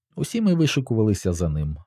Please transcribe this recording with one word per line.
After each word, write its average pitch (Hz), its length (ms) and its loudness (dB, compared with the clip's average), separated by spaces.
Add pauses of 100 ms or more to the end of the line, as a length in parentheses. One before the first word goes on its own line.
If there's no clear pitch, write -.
(160)
Усі - 240 -4
ми 202 140 2
вишикувалися 113 800 2
за 85 160 -2
ним. 76 280 -4 (100)